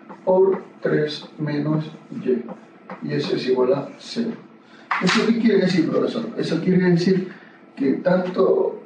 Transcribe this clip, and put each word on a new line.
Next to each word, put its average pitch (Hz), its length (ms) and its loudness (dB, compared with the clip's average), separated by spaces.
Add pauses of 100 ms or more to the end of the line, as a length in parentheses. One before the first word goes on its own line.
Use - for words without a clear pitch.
(240)
por 190 380 2 (200)
tres 151 460 -2 (120)
menos 147 460 -2 (260)
Y. - 320 -2 (640)
Y 147 60 -4
eso - 220 -2
es 120 120 -4
igual 127 260 2
a 143 240 -6
cero. - 340 -6 (720)
¿Eso 208 240 2
qué 233 120 2
quiere 208 220 4
decir, 175 280 2
profesor? - 340 -2 (140)
Eso - 240 -2
quiere 180 300 4
decir 180 360 2 (480)
que - 200 0
tanto - 920 0